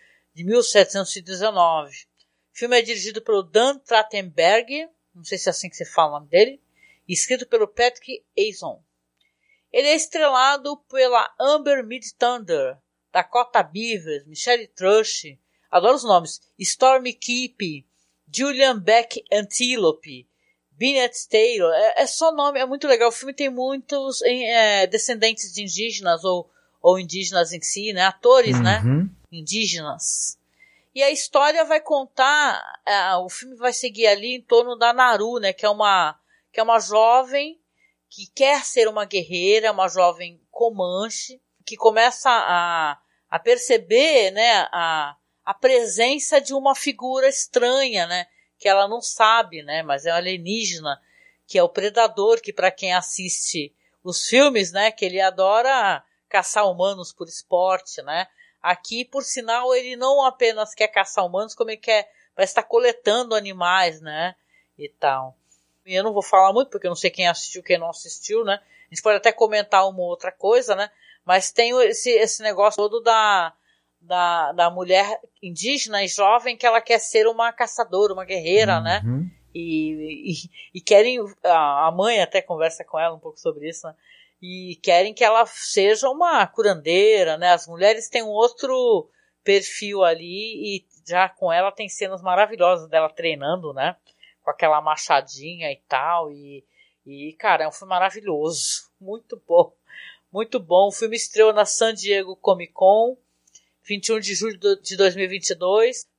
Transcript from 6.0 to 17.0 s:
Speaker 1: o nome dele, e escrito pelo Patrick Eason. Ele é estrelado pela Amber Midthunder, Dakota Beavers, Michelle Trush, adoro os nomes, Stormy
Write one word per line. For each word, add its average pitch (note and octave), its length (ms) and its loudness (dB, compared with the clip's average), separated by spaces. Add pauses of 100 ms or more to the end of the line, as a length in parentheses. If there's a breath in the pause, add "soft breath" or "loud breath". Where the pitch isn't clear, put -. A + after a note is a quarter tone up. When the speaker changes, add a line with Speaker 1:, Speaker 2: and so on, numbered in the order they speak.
Speaker 1:
o D3 40 -12
nome D3 140 -12
dele, G#3+ 320 4 (480 soft breath)
e F#3 60 -6
escrito B3+ 320 -4
pelo A3 220 0
Patrick B3 580 -4 (100)
Eason. F#3 460 -6 (880)
Ele C#4 180 2
é D4+ 60 4
estrelado C#4+ 800 0 (140)
pela B3 500 2
Amber C#4 460 0
Midthunder, G#3+ 920 -4 (340)
Dakota A#3 500 0
Beavers, D#3+ 640 -6
Michelle A3 420 -4
Trush, F#3+ 680 -2 (320)
adoro A3 280 4
os B3+ 60 -8
nomes, F3+ 380 2 (160)
Stormy B3+ 560 2